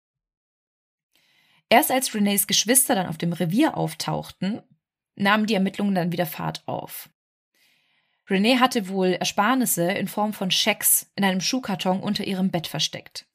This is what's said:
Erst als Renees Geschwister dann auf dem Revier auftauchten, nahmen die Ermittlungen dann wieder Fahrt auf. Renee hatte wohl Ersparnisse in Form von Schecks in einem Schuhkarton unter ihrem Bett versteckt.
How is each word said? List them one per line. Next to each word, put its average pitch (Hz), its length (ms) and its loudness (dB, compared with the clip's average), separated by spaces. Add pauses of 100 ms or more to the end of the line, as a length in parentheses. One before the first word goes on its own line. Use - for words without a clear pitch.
(1700)
Erst 277 220 6
als 262 220 0
Renees 202 340 2
Geschwister 247 480 2
dann 180 120 0
auf 160 100 -8
dem 170 160 -2
Revier 196 420 0
auftauchten, 160 840 -4 (540)
nahmen 208 320 2
die 220 80 0
Ermittlungen 196 400 0
dann 175 160 0
wieder 170 140 -2
Fahrt 160 420 -8
auf. - 420 -10 (1200)
Renee 214 300 4
hatte 247 280 2
wohl 185 260 2
Ersparnisse 202 800 0
in 202 160 -2
Form 208 260 -2
von 190 180 -6
Schecks - 640 0
in 202 80 0
einem 185 180 2
Schuhkarton 190 600 -2
unter 208 240 -4
ihrem 190 260 0
Bett 170 160 -4
versteckt. - 680 -8